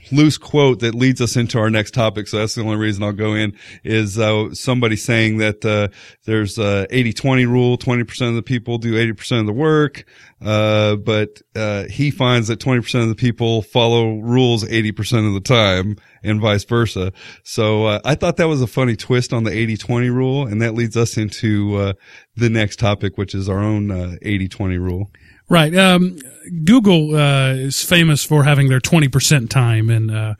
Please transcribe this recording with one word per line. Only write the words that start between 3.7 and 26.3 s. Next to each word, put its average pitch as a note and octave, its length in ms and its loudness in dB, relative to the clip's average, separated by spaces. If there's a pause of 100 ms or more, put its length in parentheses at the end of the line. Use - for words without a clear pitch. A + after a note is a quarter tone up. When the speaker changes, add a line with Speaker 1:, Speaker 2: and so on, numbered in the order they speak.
Speaker 1:
is, A2 360 -2
uh, G#2+ 340 0
somebody B2 420 -2
saying A2 420 0
that, G#2+ 280 -2
uh, G#2+ 220 0 (380)
there's G#2+ 320 -2
a G2+ 320 -2
eighty A#2+ 240 0
twenty C3 320 0
rule, B2 320 2
twenty A#2+ 260 -2
percent A#2+ 260 -4
of A#2 60 -2
the A2+ 80 -4
people A#2+ 340 -6
do A2+ 200 -2
eighty A2+ 160 0
percent A2+ 280 -4
of G#2+ 40 0
the G#2 80 -4
work, D3+ 520 0 (380)
uh, G#2+ 540 0
but, G#2+ 440 -4 (140)
uh, G#2 300 -4
he C#3 260 -2
finds B2 360 0
that A2+ 120 -4
twenty B2+ 220 0
percent A#2+ 220 -2
of A2+ 60 2
the A2 60 -2
people A2+ 460 0
follow A#2 560 2
rules A#2 520 2
eighty A2 220 0
percent G#2+ 340 0
of G#2 80 0
the G2 60 -2
time, G2+ 580 2 (260)
and G#2 180 -2
vice G#2 220 2
versa. A#2 500 -2 (300)
So, A2 420 0
uh, G#2 180 0
I C3+ 120 0
thought F3 220 -2
that E3+ 100 2
was D3 140 0
a A#2+ 60 -2
funny B2 280 -2
twist B2 380 -2
on A#2 100 0
the A2 80 -2
eighty A2 260 -2
twenty B2 320 -2
rule, C3 380 -2
and G#2 160 -2
that A2+ 100 -2
leads A#2 240 -2
us A#2 200 -2
into, G#2 580 -2
uh, G2 180 -2 (420)
the A#2 140 0
next A2 280 -2
topic, G2+ 420 -2
which G2+ 160 -6
is G2 140 -4
our G2 100 -2
own, G#2 320 -2
uh, F2+ 320 -6
eighty G2 240 -2
twenty F#2 320 -4
rule. F#2 320 -4 (380)
Speaker 2:
Right. D#3+ 260 2
Um, F3+ 440 4 (440)